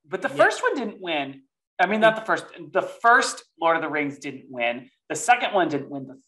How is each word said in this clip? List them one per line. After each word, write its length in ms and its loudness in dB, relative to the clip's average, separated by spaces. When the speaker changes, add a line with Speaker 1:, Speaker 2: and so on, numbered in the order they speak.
Speaker 1:
but 160 -8
the 60 -4
Speaker 2:
Yeah. 80 -6
Speaker 1:
first 260 4
one 120 0
didn't 260 -6
win. 420 -4
I 80 4
mean, 140 0
not 140 6
Speaker 2:
It 60 -6
Speaker 1:
the 60 -12
first. 180 0
The 100 2
first 600 2
Lord 160 2
of 60 -2
the 60 -4
Rings 300 -4
didn't 320 -14
win. 400 -4
The 80 -6
second 360 2
one 160 2
didn't 220 -4
win. 160 -12
The 220 -20